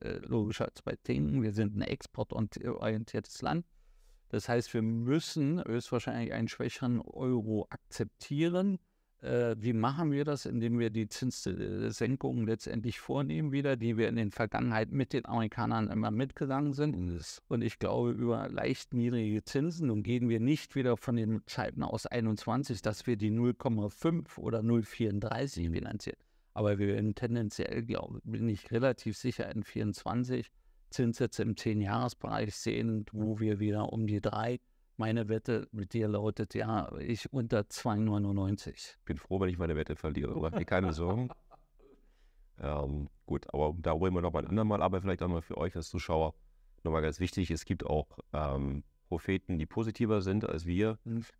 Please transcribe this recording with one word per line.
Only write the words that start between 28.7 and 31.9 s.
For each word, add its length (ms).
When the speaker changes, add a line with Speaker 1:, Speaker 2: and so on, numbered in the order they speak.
Speaker 1:
relativ 440
sicher, 380
in 80
vierundzwanzig 880
Zinssätze 520
im 140
zehn-Jahres-Bereich 1000